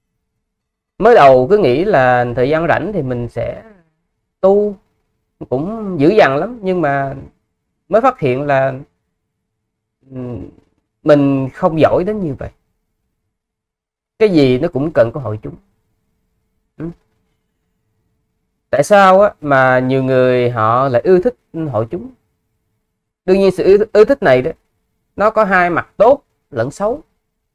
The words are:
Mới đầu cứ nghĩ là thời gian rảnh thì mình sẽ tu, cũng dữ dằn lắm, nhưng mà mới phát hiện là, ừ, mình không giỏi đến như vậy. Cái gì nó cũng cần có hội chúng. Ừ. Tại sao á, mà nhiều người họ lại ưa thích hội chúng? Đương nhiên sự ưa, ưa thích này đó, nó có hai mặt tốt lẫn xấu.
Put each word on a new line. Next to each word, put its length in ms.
Mới 180
đầu 340
cứ 80
nghĩ 280
là 400
thời 140
gian 180
rảnh 260
thì 80
mình 280
sẽ 340
tu, 360
cũng 500
dữ 100
dằn 280
lắm, 240
nhưng 200
mà 340
mới 120
phát 180
hiện 220
là, 320
ừ, 260
mình 500
không 260
giỏi 240
đến 160
như 140
vậy. 160
Cái 100
gì 300
nó 80
cũng 260
cần 200
có 60
hội 220
chúng. 140
Ừ. 120
Tại 140
sao 380
á, 200
mà 380
nhiều 240
người 460
họ 380
lại 140
ưa 200
thích 140
hội 200
chúng? 200
Đương 140
nhiên 120
sự 120
ưa, 300
ưa 120
thích 180
này 180
đó, 100
nó 140
có 140
hai 260
mặt 280
tốt 260
lẫn 200
xấu. 300